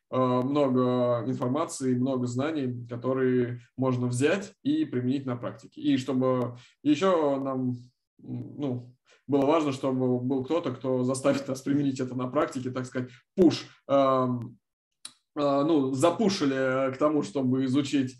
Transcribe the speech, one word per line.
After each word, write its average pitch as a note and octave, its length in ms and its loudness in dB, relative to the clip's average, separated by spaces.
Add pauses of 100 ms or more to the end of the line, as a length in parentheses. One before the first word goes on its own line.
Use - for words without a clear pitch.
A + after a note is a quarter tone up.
(100)
э, B2 60 -2
много B2+ 1080 2
информации, C3 680 -2
много B2+ 320 0
знаний, B2 640 -4
которые B2 720 0 (160)
можно B2+ 300 0
взять C#3+ 560 0
и D3+ 220 0
применить B2+ 420 -2
на A#2+ 100 -4
практике. - 440 -12
И C#3+ 180 2
чтобы B2+ 580 0 (260)
еще D3+ 560 2
нам, C3 360 -2 (440)
ну, B2+ 760 -8 (340)
было C#3 160 2
важно, D3+ 280 2
чтобы B2+ 460 0
был B2+ 240 -2
кто-то, D#3 300 -2
кто B2+ 320 -2
заставит C3 440 0
нас C3 120 -4
применить C#3 400 0
это B2 160 -4
на B2+ 120 -4
практике, C3 420 -2
так B2+ 160 -6
сказать, B2+ 240 -6 (260)
пуш, D#3+ 300 4 (200)
эм, C3 720 2 (800)
э, C#3+ 280 2
ну, C#3+ 280 2
запушили C3+ 1040 2
к - 40 -14
тому, D3+ 240 2
чтобы C3 440 0
изучить C3 540 0